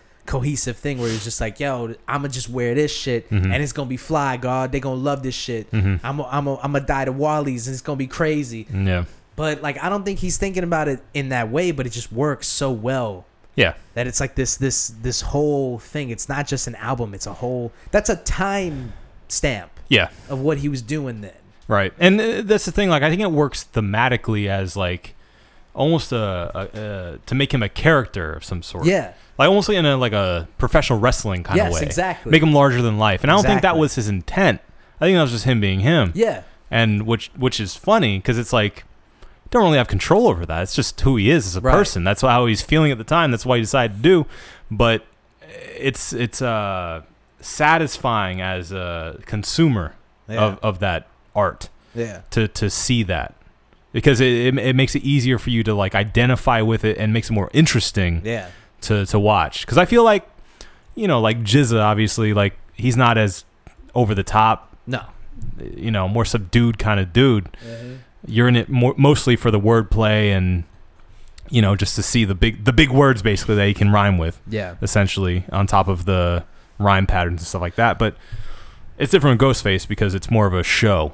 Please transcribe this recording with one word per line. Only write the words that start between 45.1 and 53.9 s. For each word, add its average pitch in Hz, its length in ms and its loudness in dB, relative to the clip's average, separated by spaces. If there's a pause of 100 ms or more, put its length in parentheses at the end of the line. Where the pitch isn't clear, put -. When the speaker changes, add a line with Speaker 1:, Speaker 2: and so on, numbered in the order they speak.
Speaker 2:
it's, - 380 -2
it's, 120 260 -4
uh, 98 600 -4 (560)
satisfying 123 840 0
as 92 300 -6
a 85 540 -8
consumer 107 680 0 (360)
Speaker 1:
Yeah. 110 120 -2
Speaker 2:
of, 104 220 0
of 101 160 -4
that 90 280 -2 (280)
art 98 340 -2 (260)
Speaker 1:
Yeah. 113 260 -8 (100)
Speaker 2:
to, 110 160 0
to 104 220 -4
see 117 340 0
that. 87 320 -6 (560)